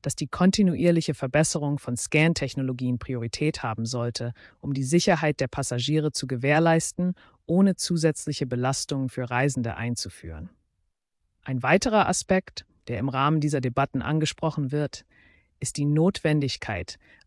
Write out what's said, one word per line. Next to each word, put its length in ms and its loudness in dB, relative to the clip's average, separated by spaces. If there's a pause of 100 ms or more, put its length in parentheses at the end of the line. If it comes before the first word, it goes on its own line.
dass 140 -4
die 100 -4
kontinuierliche 880 2
Verbesserung 640 0
von 180 -6
Scan-Technologien 1000 0
Priorität 640 -4
haben 240 -4
sollte, 480 -4 (260)
um 140 -6
die 100 -2
Sicherheit 560 2
der 80 -2
Passagiere 640 -2
zu 140 -6
gewährleisten, 880 2 (320)
ohne 300 4
zusätzliche 720 -2
Belastungen 600 -2
für 200 -6
Reisende 460 0
einzuführen. 760 -8 (920)
Ein 180 -4
weiterer 480 4
Aspekt, 560 -2 (220)
der 100 -4
im 100 -2
Rahmen 320 2
dieser 220 0
Debatten 400 0
angesprochen 720 -2
wird, 340 -4 (540)
ist 180 -6
die 80 0
Notwendigkeit, 1120 0 (300)